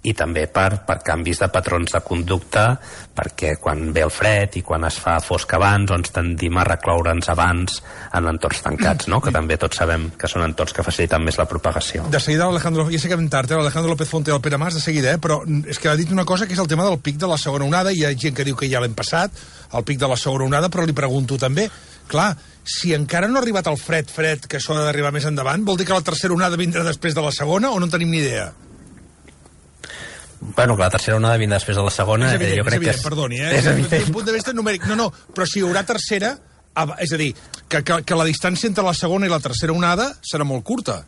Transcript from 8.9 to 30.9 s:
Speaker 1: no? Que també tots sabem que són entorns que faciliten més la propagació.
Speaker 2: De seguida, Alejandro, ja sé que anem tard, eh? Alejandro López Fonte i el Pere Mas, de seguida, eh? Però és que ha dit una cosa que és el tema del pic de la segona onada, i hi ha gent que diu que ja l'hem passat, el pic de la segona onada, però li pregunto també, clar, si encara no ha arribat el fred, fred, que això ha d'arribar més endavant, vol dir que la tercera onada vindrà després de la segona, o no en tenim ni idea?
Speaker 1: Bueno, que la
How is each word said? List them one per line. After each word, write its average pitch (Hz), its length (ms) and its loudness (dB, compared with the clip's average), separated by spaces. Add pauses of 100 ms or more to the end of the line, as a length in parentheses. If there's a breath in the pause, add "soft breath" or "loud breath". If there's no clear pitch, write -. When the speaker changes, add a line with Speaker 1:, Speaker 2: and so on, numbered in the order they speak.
Speaker 1:
no? 110 160 2
Que - 80 0
també 80 280 0
tots - 200 -2
sabem 82 300 0 (100)
que 80 80 -4
són 87 160 0
entorns 78 320 -2
que 82 80 -2
faciliten 85 400 0
més 80 160 -2
la 76 80 2
propagació. 80 640 -4
Speaker 2:
De 147 80 2
seguida, 160 320 2
Alejandro, 160 400 0
ja 165 80 0
sé 175 80 -2
que 180 80 0
anem 160 160 2
tard, 135 180 0
eh? 160 60 2
Alejandro 160 380 2
López 156 160 -2
Fonte 156 220 0
i 147 40 4
el 131 80 0
Pere 143 160 0
Mas, 165 160 -2
de 151 80 -4
seguida, 143 300 2
eh? 160 80 -2
Però 151 180 2 (240)
és 147 160 -8
que 160 80 0
ha 151 80 4
dit 165 160 0
una 185 160 2
cosa 185 180 2
que 180 60 -6
és 180 80 0
el 175 80 0
tema 160 160 2
del 180 160 2
pic 147 220 -4
de 185 80 0
la 156 100 2
segona 143 240 0
onada, 180 280 2
i 165 100 2
hi - 20 4
ha 143 80 2
gent 131 240 -2
que 139 80 -2
diu 131 160 -2
que 139 80 -2
ja 123 160 2
l'hem 113 140 -2
passat, 175 340 0 (400 loud breath)
el 117 160 -2
pic 143 140 0
de 135 80 2
la 123 100 0
segona 135 300 0
onada, 151 180 2
però 175 160 0
li 156 120 0
pregunto 135 440 0
també, 147 300 0 (420 loud breath)
clar, 170 220 2 (260 loud breath)
si - 360 -2
encara 170 340 0
no 269 100 4
ha - 20 0
arribat 190 300 0
el 143 80 -2
fred, 160 320 -2
fred, 156 360 -2
que 143 120 -4
això 151 160 -2
ha 151 80 2
d'arribar 143 320 0
més 143 160 -2
endavant, 143 320 0
vol 190 160 0
dir 175 80 -2
que 190 80 4
la 170 80 2
tercera 175 320 0
onada 175 240 2
vindrà 170 240 0
després 160 320 -2
de 160 80 0
la 147 80 0
segona, 190 400 0
o 190 80 0
no 175 80 0
en 170 80 0
tenim 170 160 0
ni 160 80 0
idea? 110 300 -2 (2000 loud breath)
Speaker 1:
Bueno, 120 200 4
que 95 60 2
la 92 100 4